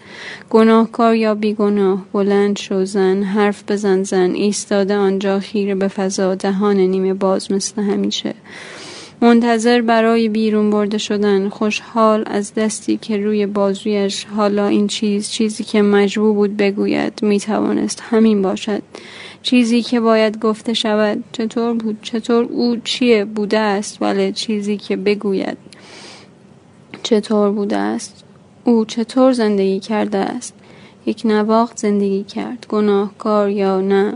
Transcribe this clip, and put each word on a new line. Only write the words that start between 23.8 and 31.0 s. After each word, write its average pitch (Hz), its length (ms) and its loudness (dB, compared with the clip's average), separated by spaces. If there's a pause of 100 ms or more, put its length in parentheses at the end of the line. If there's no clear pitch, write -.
ولی 196 300 0
چیزی 208 440 -4
که 196 200 -6
بگوید. 196 600 -2 (1400)
چطور 208 480 2
بوده 208 260 -2
است؟ 214 480 -6 (400)
او 233 200 2
چطور 254 480 2
زندگی 196 480 0
کرده 208 380 -4
است؟ - 360 -6 (520)